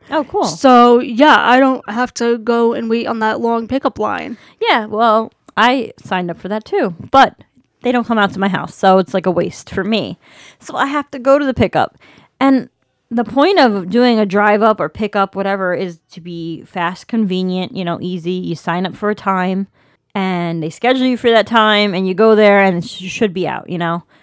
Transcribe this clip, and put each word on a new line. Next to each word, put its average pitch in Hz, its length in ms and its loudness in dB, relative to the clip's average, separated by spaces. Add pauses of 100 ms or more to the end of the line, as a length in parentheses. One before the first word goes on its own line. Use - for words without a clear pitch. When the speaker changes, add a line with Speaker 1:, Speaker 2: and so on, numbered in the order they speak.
Speaker 1:
Oh, 294 140 -2
cool. 381 220 -2
Speaker 2:
So, 240 540 6
yeah, 254 380 4
I 254 220 4
don't 262 300 0
have 233 260 -6
to 233 220 -2
go 233 360 0
and 226 160 -6
wait 233 180 -2
on 226 120 -4
that 220 220 -2
long 226 260 -2
pickup 269 320 -4
line. 202 380 -6 (240)
Speaker 1:
Yeah, 302 240 2
well, 220 460 0 (260)
I 247 340 2 (100)
signed 180 300 -4
up 160 80 -10
for - 80 -12
that 214 160 -6
too, 233 320 -2 (160)
but 269 240 6 (460)
they 247 100 -4
don't 240 160 -2
come 233 100 -2
out 202 160 0
to 190 60 -10
my 190 80 0
house, 175 260 -6
so 190 260 4
it's, 185 140 -4
like, 185 120 -2
a 185 60 0
waste 170 380 -4
for 196 140 -4
me. 190 340 -4 (420)
So - 160 -14
I 254 100 -2
have 285 260 -6
to 277 80 -10
go 269 180 2
to 294 80 0
the 262 80 -2
pickup. 175 440 -2 (420)
And 262 300 2 (420)
the 233 140 -2
point 330 340 2
of 202 300 2
doing 240 280 2
a 214 80 2
drive 208 360 2
up 214 180 2
or 156 80 -2
pick 208 280 -6
up, 196 200 -2
whatever, 196 380 -2
is 175 260 -6 (120)
to 170 100 -18
be 165 420 -10
fast, 180 440 -6
convenient, 185 680 -2
you 185 80 -6
know, 170 180 -4
easy. 180 300 -6
You 175 240 -6
sign 175 300 -6
up 175 100 -8
for 208 140 -4
a 208 60 -2
time, 190 520 -2 (480)
and 175 480 -4
they 160 60 -6
schedule 254 360 0
you 247 120 0
for 233 120 0
that 220 180 4
time, 214 460 2
and 190 140 -2
you 185 60 -2
go 220 200 4
there, 208 280 4
and 190 160 2
it 170 100 -6
sh-, 185 240 -14
should 208 220 -4
be 180 140 -4
out, - 220 -8
you 180 80 -6
know? 170 260 -4 (200)